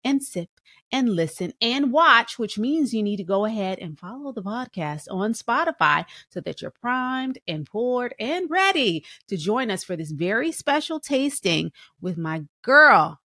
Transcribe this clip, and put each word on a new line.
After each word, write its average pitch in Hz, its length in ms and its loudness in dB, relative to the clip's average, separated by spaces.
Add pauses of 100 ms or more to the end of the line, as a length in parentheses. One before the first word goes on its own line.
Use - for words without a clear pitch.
and 269 180 2
sip - 280 -8 (420)
and 254 160 2
listen 165 520 -2
and 254 300 0
watch, 262 480 6
which 226 180 -4
means 254 380 0
you 214 80 0
need 208 140 0
to 190 80 -8
go 196 220 0
ahead 202 340 -4
and 156 180 -12
follow 269 320 -12
the 220 140 -10
podcast 190 680 -8
on 196 220 -2
Spotify 220 720 2 (240)
so 180 140 -10
that 160 200 -10
you're - 80 -10
primed 254 800 -4
and 156 180 -6
poured 247 540 -4
and 320 280 -4
ready 311 560 0 (220)
to 196 100 -6
join 214 360 -2
us 185 100 -6
for 180 140 -6
this 156 160 -8
very 208 400 -2
special 302 480 -2
tasting 226 720 0 (280)
with 180 160 -4
my 160 280 -6 (180)
girl 233 560 6 (100)